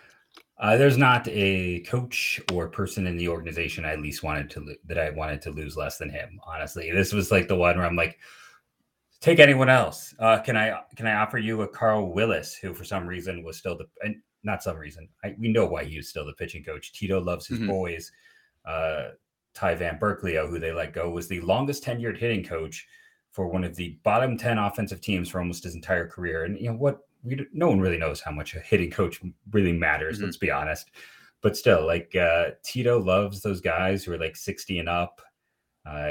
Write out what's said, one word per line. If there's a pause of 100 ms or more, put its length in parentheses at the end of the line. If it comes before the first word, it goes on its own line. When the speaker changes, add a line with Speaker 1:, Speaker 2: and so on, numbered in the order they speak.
(580)
Speaker 1:
Uh,
there's
not
a
coach (100)
or
person
in
the
organization
I
least
wanted
to
lo-, (120)
that
I
wanted
to
lose
less
than
him.
Honestly,
this
was,
like,
the
one
where
I'm
like, (1040)
"Take
anyone
else.
Uh,
can
I, (160)
can
I
offer
you
a
Carl
Willis,
who
for
some
reason
was
still
the, (160)
and (260)
not
some
reason, (160)
I,
we
know
why
he
was
still
the
pitching
coach.
Tito
loves
his
Speaker 2:
Mm-hmm.
Speaker 1:
boys." (540)
Uh, (440)
Ty
Van
Berkeley,
who
they
let
go,
was
the
longest
tenured
hitting
coach (460)
for
one
of
the
bottom
ten
offensive
teams
for
almost
his
entire
career.
And,
you
know
what? (240)
We
d-,
no
one
really
knows
how
much
a
hitting
coach (320)
really
matters,
Speaker 2:
Mm-hmm.
Speaker 1:
let's
be
honest. (500)
But
still,
like,
uh, (120)
Tito
loves
those
guys
who
are,
like,
sixty
and
up. (640)
Uh,